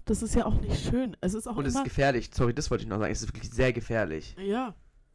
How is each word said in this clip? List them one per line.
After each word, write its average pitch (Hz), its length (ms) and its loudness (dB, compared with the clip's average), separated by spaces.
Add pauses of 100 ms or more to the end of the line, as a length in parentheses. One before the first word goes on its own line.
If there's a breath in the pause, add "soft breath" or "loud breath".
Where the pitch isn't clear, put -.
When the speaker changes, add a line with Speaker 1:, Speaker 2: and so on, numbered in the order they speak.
Speaker 1:
das 214 180 0
ist 220 120 0
ja 226 100 4
auch 214 160 4
nicht - 280 0
schön. 247 300 0
Es 185 140 -2
ist 220 140 -6
auch 220 100 -6
Speaker 2:
Und 139 80 0
es 123 80 0
ist - 20 2
Speaker 1:
immer - 80 2
Speaker 2:
gefährlich. 131 500 2
Sorry, 120 200 2
das - 180 -2
wollte 120 140 -2
ich 117 40 -6
noch 101 80 -2
sagen. 104 140 2
Es 113 100 -2
ist 113 60 -6
wirklich - 240 -8
sehr 127 220 2
gefährlich. 104 680 -2
Speaker 1:
Ja, 214 320 -2 (420)